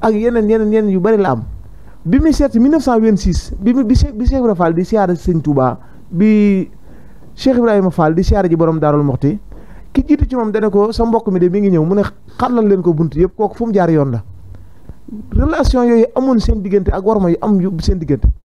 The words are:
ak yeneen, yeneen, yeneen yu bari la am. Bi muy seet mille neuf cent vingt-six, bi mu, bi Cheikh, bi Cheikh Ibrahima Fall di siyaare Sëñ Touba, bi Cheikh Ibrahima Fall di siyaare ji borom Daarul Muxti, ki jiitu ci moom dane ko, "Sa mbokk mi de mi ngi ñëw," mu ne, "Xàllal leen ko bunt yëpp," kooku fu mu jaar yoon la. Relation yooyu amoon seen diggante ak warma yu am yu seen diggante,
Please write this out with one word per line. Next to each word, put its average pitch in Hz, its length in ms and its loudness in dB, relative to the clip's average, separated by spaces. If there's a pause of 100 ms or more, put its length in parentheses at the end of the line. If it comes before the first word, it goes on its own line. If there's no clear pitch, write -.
ak 220 140 0
yeneen, 220 340 0
yeneen, 214 240 0
yeneen 214 180 2
yu 190 100 2
bari 214 180 2
la 185 140 2
am. 113 120 -4 (600)
Bi 190 140 2
muy 311 140 4
seet 277 220 0
mille 240 160 4
neuf 311 120 2
cent 240 180 2
vingt-six, 208 600 0
bi 233 140 0
mu, 269 100 0
bi 220 100 2
Cheikh, 277 220 2
bi 226 80 -4
Cheikh 269 140 2
Ibrahima 233 160 2
Fall 170 200 0
di 175 100 0
siyaare 196 300 0
Sëñ 165 280 -2
Touba, 131 360 0 (300)
bi 208 600 2 (640)
Cheikh 262 240 0
Ibrahima 202 320 2
Fall 160 240 0
di 185 80 0
siyaare 190 260 2
ji 165 80 2
borom 160 220 2
Daarul 147 260 2
Muxti, 143 340 -2 (540)
ki 269 140 0
jiitu 294 200 0
ci 262 100 -4
moom 226 140 -2
dane 214 200 0
ko, 202 220 2
"Sa 226 120 -2
mbokk 226 240 0
mi 190 120 0
de 180 100 2
mi 202 100 0
ngi 202 100 2
ñëw," 160 140 2
mu 175 100 0
ne, 202 80 2 (360)
"Xàllal 240 300 0
leen 196 140 2
ko 170 120 2
bunt 156 200 -2
yëpp," - 220 0
kooku 208 200 -4
fu 233 100 -4
mu 226 60 -4
jaar 180 180 2
yoon 143 220 2
la. 113 100 -6 (1120)
Relation 262 540 2
yooyu 233 200 4 (100)
amoon 262 240 2
seen 226 220 0
diggante 196 300 0
ak 190 140 -4
warma 202 240 2
yu 170 100 2
am 202 200 0
yu 185 100 -2 (100)
seen 165 180 0
diggante, 147 280 -2 (320)